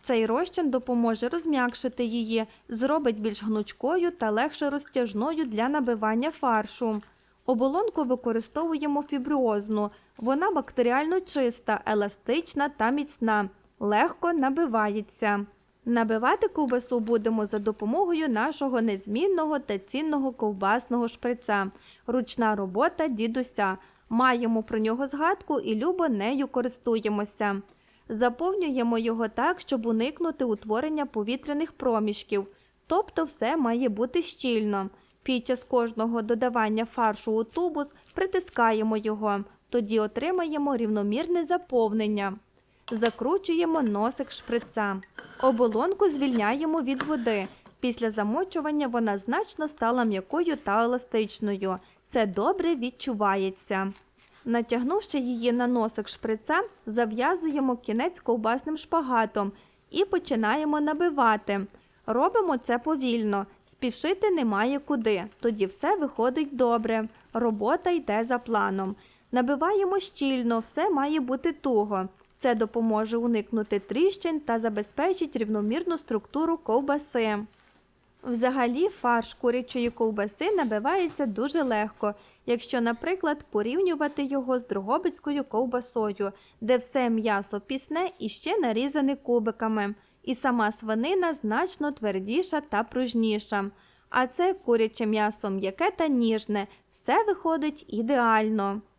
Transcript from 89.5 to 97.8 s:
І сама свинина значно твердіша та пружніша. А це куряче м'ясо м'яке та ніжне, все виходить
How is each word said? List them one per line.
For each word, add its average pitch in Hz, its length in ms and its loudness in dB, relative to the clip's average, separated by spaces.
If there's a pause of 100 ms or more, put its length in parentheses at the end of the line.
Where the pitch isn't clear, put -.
І 262 120 -2
сама 233 380 2
свинина 302 600 0
значно 285 580 -2
твердіша 220 680 -2
та 220 220 -2
пружніша. 220 880 -2 (400)
А 254 160 2
це 359 280 0
куряче 226 520 0
м'ясо 214 440 0
м'яке 202 460 -2
та 320 120 0
ніжне, 220 580 2 (240)
все 381 340 2
виходить 320 640 -2